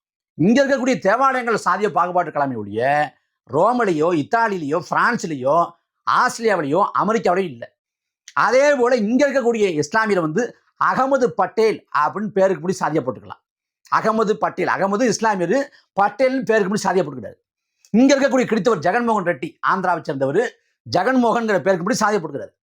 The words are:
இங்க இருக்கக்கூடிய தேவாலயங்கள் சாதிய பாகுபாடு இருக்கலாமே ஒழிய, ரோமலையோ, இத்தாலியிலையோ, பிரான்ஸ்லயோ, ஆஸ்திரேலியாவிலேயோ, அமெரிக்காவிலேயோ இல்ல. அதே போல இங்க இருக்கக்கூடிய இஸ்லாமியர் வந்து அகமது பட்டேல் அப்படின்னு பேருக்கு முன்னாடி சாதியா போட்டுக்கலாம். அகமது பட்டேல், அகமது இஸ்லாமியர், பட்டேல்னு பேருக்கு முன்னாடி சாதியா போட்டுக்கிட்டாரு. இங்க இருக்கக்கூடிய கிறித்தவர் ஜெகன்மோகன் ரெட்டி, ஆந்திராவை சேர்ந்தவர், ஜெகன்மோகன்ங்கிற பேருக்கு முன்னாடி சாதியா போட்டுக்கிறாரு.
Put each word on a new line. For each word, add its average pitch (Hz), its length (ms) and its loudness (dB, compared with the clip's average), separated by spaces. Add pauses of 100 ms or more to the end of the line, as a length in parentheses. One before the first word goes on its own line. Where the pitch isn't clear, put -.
(340)
இங்க 233 320 4
இருக்கக்கூடிய 254 320 0
தேவாலயங்கள் 240 640 0
சாதிய 190 240 0
பாகுபாடு 175 420 0
இருக்கலாமே 139 260 -2
ஒழிய, 123 560 -2 (380)
ரோமலையோ, 180 640 2
இத்தாலியிலையோ, 175 680 -2 (100)
பிரான்ஸ்லயோ, 165 800 0 (400)
ஆஸ்திரேலியாவிலேயோ, 196 880 0
அமெரிக்காவிலேயோ 185 520 0
இல்ல. 120 260 -18 (560)
அதே 254 420 2
போல 247 220 2
இங்க 247 320 2
இருக்கக்கூடிய 233 440 0
இஸ்லாமியர் 196 480 0
வந்து 165 360 -2 (280)
அகமது 254 420 2
பட்டேல் 202 640 -2 (100)
அப்படின்னு 156 300 -2
பேருக்கு 185 400 0
முன்னாடி 190 120 -4
சாதியா 156 260 0
போட்டுக்கலாம். - 360 -10 (540)
அகமது 220 360 0
பட்டேல், 175 360 -4
அகமது 196 340 -2
இஸ்லாமியர், 214 680 0 (280)
பட்டேல்னு 254 420 0
பேருக்கு 214 260 0
முன்னாடி 202 160 -4
சாதியா 185 220 0
போட்டுக்கிட்டாரு. 120 280 -12 (560)
இங்க 269 260 6
இருக்கக்கூடிய 262 280 2
கிறித்தவர் 220 340 0
ஜெகன்மோகன் 202 500 0
ரெட்டி, 170 280 -4 (100)
ஆந்திராவை 175 360 0
சேர்ந்தவர், 147 500 -2 (440)
ஜெகன்மோகன்ங்கிற 220 640 2
பேருக்கு 185 220 0
முன்னாடி 202 180 -2
சாதியா 214 200 0
போட்டுக்கிறாரு. 143 300 -10 (120)